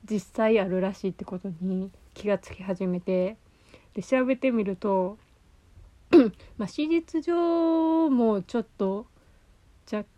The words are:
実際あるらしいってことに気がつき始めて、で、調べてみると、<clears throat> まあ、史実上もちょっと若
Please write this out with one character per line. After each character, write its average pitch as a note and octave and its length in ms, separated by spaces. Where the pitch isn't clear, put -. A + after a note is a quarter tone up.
実 G#3 260
際 A3 240
あ F#3 60
る F#3 140
ら F#3 140
し F#3+ 140
い F3+ 40
っ - 20
て - 120
こ F#3 140
と G3 100
に F#3 320
気 - 140
が G3+ 100
つ - 140
き - 120
始 F#3+ 240
め F3+ 140
て、 F#3 360
で、 G3 80
調 C4 220
べ C4 120
て C4+ 140
み A3+ 120
る F#3+ 120
と、 F#3+ 420
<clears throat> - 460
ま G#3+ 80
あ、 - 20
史 D4+ 200
実 E4 360
上 E4 880
も A3+ 320
ち - 160
ょ - 20
っ A3+ 60
と G3+ 300
若 G#3 160